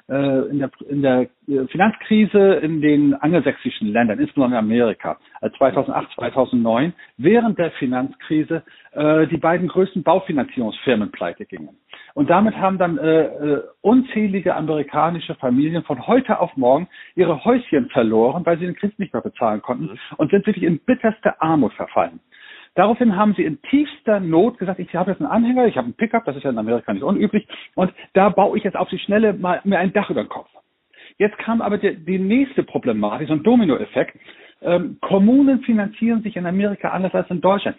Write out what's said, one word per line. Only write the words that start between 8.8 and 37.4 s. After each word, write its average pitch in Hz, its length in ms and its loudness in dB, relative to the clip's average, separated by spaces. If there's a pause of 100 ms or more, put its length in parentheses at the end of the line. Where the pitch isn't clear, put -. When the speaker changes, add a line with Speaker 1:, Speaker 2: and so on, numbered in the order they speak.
Speaker 1:
äh, 151 340 2
die 165 100 -4
beiden 170 320 0
größten 185 340 -2
Baufinanzierungsfirmen 123 1120 -2
pleite - 320 -8
gingen. 78 320 -16 (380)
Und 143 160 0
damit 208 260 4
haben 190 220 -2
dann, 175 200 0
äh, 160 260 2
äh, 143 380 -4 (180)
unzählige 214 760 0
amerikanische 156 800 -4
Familien 147 500 0
von 135 220 -8
heute 226 340 2
auf 175 160 -2
morgen 135 320 2 (260)
ihre 170 300 0
Häuschen 185 460 2
verloren, 120 560 2
weil 170 120 2
sie 175 80 -6
den 175 80 -6
Kredit - 240 -6
nicht 196 140 -6
mehr 117 100 -4
bezahlen 107 400 -4
konnten 127 220 -6
Speaker 2:
Mhm. 78 140 -10 (180)
Speaker 1:
und - 140 -2
sind 196 160 2
wirklich 196 180 -2
in 165 140 2
bitterste - 640 -2
Armut 156 340 2
verfallen. - 460 -4 (540)
Daraufhin 214 420 4
haben 208 180 2
sie 226 100 0
in 156 180 -4
tiefster 269 560 0
Not 185 400 2
gesagt, 185 220 -6
"Ich 175 140 -10
habe 180 160 -2
jetzt 180 100 -6
einen - 100 -4
Anhänger, 240 360 2
ich 202 100 0
habe 117 100 -2
einen 120 80 -8
Pickup", - 300 -2
das 139 120 -6
ist 139 60 -12
ja 139 80 -2
in 117 80 -4
Amerika 113 340 -2
nicht 98 100 -4
unüblich, 202 440 0 (280)
"und 190 180 -2 (220)
da 196 160 6
baue 196 260 2
ich - 80 -4
jetzt 196 120 -4
auf - 120 -2
die 185 100 -8
Schnelle 208 360 0
mal 180 300 -4
mir 196 140 2
ein 180 140 -2
Dach 202 160 -2
über 131 160 -4
den - 60 -14
Kopf." - 180 -14 (720)
Jetzt 208 200 0
kam 226 220 -4
aber 202 160 -2
der, 208 160 -2
die 180 260 -4
nächste 247 440 0
Problematik, 117 640 -4
so 156 60 0
ein 147 80 -2
Dominoeffekt. 156 720 2 (460)
Ähm, 175 400 -2
Kommunen 254 600 4
finanzieren 220 600 -2
sich 214 140 -8
in 180 100 -6
Amerika 190 440 -2
anders 180 240 -4
als 185 160 -2
in 180 120 -4